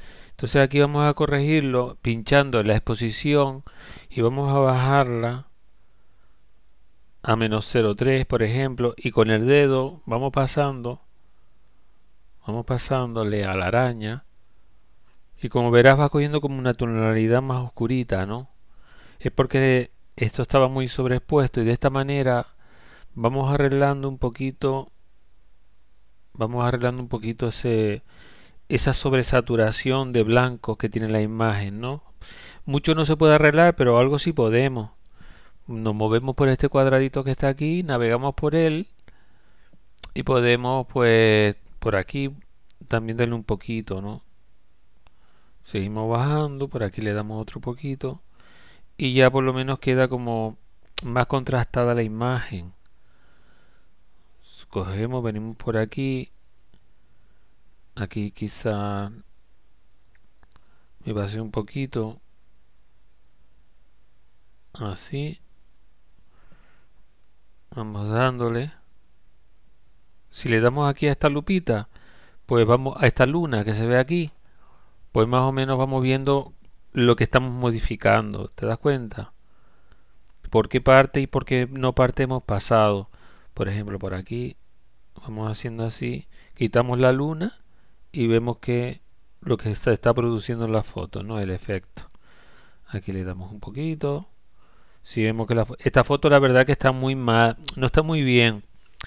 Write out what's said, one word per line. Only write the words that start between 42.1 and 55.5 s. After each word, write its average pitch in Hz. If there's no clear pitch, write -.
también 113
darle 120
un 113
poquito, 104
¿no? 107
Seguimos 107
bajando, 139
por 117
aquí 104
le 107
damos 107
otro -
poquito 131
y 127
ya 131
por 135
lo 131
menos 131
queda 131
como 117
más 120
contrastada 123
la 117
imagen. 110
Cogemos, 107
venimos 110